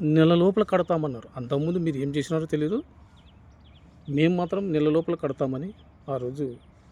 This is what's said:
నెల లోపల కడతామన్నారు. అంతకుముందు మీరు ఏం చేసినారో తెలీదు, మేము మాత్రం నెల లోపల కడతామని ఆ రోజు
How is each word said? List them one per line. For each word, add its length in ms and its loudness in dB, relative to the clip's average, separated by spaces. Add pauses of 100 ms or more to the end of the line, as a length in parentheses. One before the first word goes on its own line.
నెల 340 6
లోపల 280 4
కడతామన్నారు. 720 -2
అంతకుముందు 420 -2
మీరు 180 -2
ఏం 200 -2
చేసినారో 300 -2
తెలీదు, 360 -2 (1300)
మేము 260 2
మాత్రం 360 -2
నెల 160 2
లోపల 260 2
కడతామని 600 -4 (360)
ఆ 60 -2
రోజు 400 -6 (360)